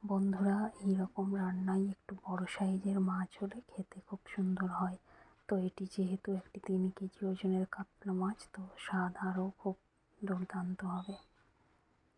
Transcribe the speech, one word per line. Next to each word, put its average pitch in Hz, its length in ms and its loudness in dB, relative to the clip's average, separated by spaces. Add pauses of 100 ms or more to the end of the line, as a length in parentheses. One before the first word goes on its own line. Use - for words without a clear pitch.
বন্ধুরা, 196 640 4 (100)
এই 196 160 4
রকম 190 400 0
রান্নায় 190 500 2
একটু 196 300 -6 (120)
বড় 185 200 -2
সাইজের 196 520 0
মাছ 185 300 2 (120)
হলে 202 260 -6
খেতে - 400 -10
খুব 196 120 -10 (160)
সুন্দর 185 320 2
হয়। 180 300 0 (500)
তো 202 100 2
এটি 185 280 -2
যেহেতু 190 460 -2
একটি 190 280 -4
তিন 190 300 2
কেজি 190 360 -6
ওজনের 185 400 2
কাতলা - 480 -6
মাছ, 185 400 0
তো 190 140 -10 (100)
স্বাদ 180 400 -2
আরও 185 400 0
খুব 190 180 -2 (500)
দুর্দান্ত 185 600 -2
হবে। 185 300 -4 (1040)